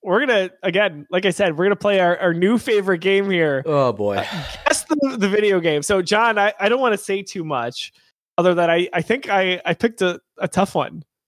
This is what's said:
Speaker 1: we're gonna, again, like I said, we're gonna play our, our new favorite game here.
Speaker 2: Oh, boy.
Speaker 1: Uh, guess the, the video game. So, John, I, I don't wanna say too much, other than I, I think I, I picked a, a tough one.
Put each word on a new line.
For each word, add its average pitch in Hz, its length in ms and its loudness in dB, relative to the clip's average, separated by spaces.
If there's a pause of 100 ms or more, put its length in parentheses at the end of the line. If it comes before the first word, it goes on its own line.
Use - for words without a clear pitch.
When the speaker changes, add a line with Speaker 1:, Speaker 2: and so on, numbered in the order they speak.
Speaker 1:
we're 202 160 2
gonna, 214 320 0 (100)
again, 170 480 0
like 185 160 0
I 185 60 4
said, 170 260 0
we're 180 80 2
gonna 202 100 2
play 202 240 2
our, 175 180 2
our 175 160 0
new 196 240 2
favorite 196 420 0
game 196 300 0
here. 156 360 0
Speaker 2:
Oh, 143 260 2
boy. 101 260 -2
Speaker 1:
Uh, 156 260 -6 (240)
guess - 160 -2
the, 277 340 -2
the 202 120 0
video 202 300 2
game. 156 220 0
So, 190 200 0
John, 214 360 2
I, 208 220 2
I 202 100 0
don't 247 120 2
wanna 220 160 2
say 196 260 -6
too 190 200 -10
much, 127 480 -6 (460)
other 175 160 4
than 170 160 2
I, 170 240 2
I 175 80 0
think 233 280 -4
I, 190 360 0
I 170 80 0
picked 233 280 -2
a, 175 180 0 (180)
a 180 100 -4
tough - 280 0
one. 160 280 -4 (240)